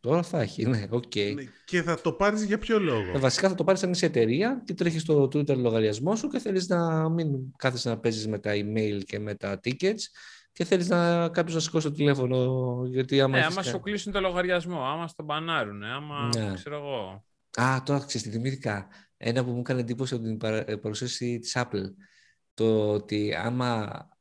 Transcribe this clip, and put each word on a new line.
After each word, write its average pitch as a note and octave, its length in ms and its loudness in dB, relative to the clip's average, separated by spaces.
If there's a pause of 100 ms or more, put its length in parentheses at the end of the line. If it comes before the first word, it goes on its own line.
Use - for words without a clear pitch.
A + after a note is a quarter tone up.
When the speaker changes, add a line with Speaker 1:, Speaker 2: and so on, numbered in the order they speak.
Speaker 1:
Τώρα D#3+ 200 2
θα E3 180 -2
έχει, A2 260 -2
ναι, A2 240 0
οκ. B2 260 -4
Speaker 2:
Ναι, G#2+ 260 0 (220)
και F3 180 0
θα D#3+ 180 0
το E3 120 0
πάρεις G#3 320 2
για G#3 140 0
ποιο A3 200 2
λόγο; A2+ 360 0
Speaker 1:
Ε, - 40 2
βασικά C3 300 4
θα F#3 60 2
το F3 100 0
πάρεις F#3+ 180 4
αν F#3 80 0
είσαι F3+ 160 2
εταιρεία D3 580 4
και F#3 100 -6
τρέχεις E3 280 0
στο D3 220 6
Twitter C#3 320 2
λογαριασμό A#2 600 2
σου B3 120 -4
και C4 100 -2
θέλεις F#3+ 300 0
να E3 400 2
μην E3 200 0 (280)
κάθεσαι B2+ 320 0
να A2+ 100 0
παίζεις A2 300 0
με G#2+ 100 -2
τα G#2 160 -2
email G#2 520 0
και G#2 120 -8
με G#2 160 -6
τα G2 300 -6
tickets F#3 360 -2 (520)
και - 120 -4
θέλεις F3 240 2
να, E3+ 400 4
κάποιος E3+ 260 0
να E3 60 0
σηκώσει D#3+ 280 0
το C#3+ 40 -2
τηλέφωνο, B2+ 960 2
γιατί C3 340 2
άμα C3+ 160 4
Speaker 3:
Ναι, E3 60 6
Speaker 1:
έχεις E3 140 0
Speaker 3:
άμα F#3+ 80 -4
Speaker 1:
κα- B2 60 -2
Speaker 3:
σου D3 100 -4
κλείσουν G3+ 320 -6
το G3 80 0
λογαριασμό, F3+ 640 0
άμα D#3+ 240 -4
στον - 160 -14
μπανάρουνε, D3 640 -4
άμα, C#3+ 500 -4
Speaker 1:
Ναι. G#2 180 -2
Speaker 3:
ξέρω C#3+ 220 -10
εγώ. A2+ 480 -8 (360)
Speaker 1:
Α, C3 220 2
τώρα C#3+ 240 0
ξέρεις A2 160 -6
τι G#2+ 100 -8
θυμήθηκα; A2+ 560 -4 (280)
Ένα A#2+ 280 -2
που B2 60 -4
μου A#2+ 80 -4
έκανε B2+ 220 -2
εντύπωση B2 340 -4
από A2+ 100 -4
την A2 120 -4
παρα-, A2 340 -4
ε, G#2+ 60 -4
παρουσίαση A#2+ 640 -6
της - 220 -6
Apple, G#2 240 -2 (680)
το A2 380 2
ότι G#2 420 -2
άμα A#2 720 -2 (140)